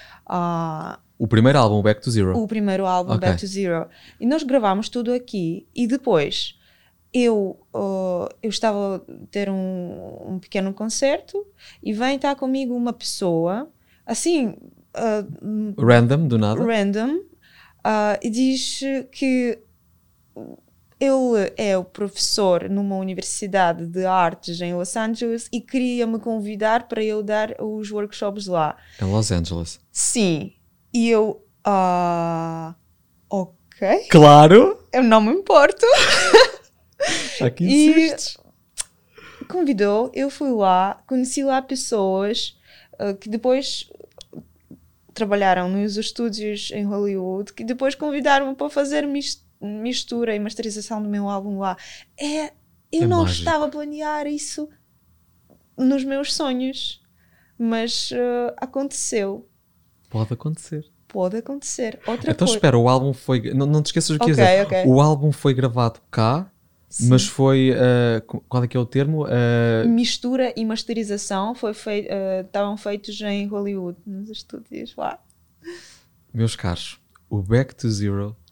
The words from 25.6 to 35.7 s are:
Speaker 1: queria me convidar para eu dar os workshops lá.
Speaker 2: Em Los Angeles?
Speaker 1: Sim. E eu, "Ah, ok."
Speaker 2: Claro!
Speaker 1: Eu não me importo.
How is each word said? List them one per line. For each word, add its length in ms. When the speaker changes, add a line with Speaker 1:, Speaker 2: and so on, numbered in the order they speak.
Speaker 1:
queria 460
me 120
convidar 680
para 160
eu 180
dar 400
os 300
workshops 560
lá. 280
Speaker 2:
Em 60
Los 260
Angeles? 480
Speaker 1:
Sim. 600
E 180
eu, 360
"Ah, 1120
ok." 800
Speaker 2:
Claro! 840
Speaker 1:
Eu 120
não 180
me 100
importo. 540